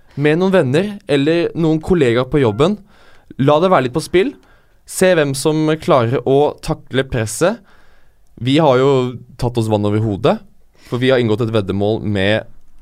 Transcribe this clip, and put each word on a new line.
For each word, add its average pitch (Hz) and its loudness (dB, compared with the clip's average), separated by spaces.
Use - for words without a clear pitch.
med 151 2
noen 185 0
venner 185 0
eller 151 0
noen 160 0
kollegaer 127 0
på 151 2
jobben. 135 0
La 147 4
det 185 2
være 156 2
litt 123 -6
på 160 -4
spill. 196 0
Se 185 0
hvem 143 0
som 156 -2
klarer 131 0
å 135 0
takle 135 -6
presset. 135 -2
Vi 131 0
har 139 4
jo 131 0
tatt 120 -4
oss 113 0
vann 104 0
over 104 0
hodet, 110 -2
for - -8
vi 127 0
har 131 4
inngått 110 0
et 113 -4
veddemål 101 -2
med 101 -2